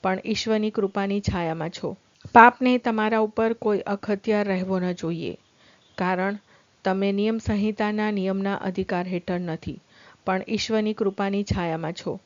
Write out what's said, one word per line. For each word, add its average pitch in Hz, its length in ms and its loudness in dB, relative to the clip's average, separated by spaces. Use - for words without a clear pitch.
પણ 190 220 0
ઈશ્વરની 214 440 0
કૃપાની 196 520 -2
છાયામાં 165 480 -2
છો. - 200 -8
પાપને 247 440 8
તમારા 220 420 0
ઉપર 220 340 0
કોઈ 208 260 0
અખત્યાર 208 680 -2
રહેવો 185 320 0
ન 180 120 0
જોઈએ, 165 420 -4
કારણ 185 400 -2
તમે 190 260 0
નિયમ 214 260 0
સંહિતાના 214 720 -2
નિયમના 196 440 -2
અધિકાર 185 520 -4
હેઠળ 180 320 -4
નથી, 165 400 -8
પણ 190 220 0
ઈશ્વરની 214 460 -2
કૃપાની 196 500 -2
છાયામાં 165 500 -2
છો. 185 320 -8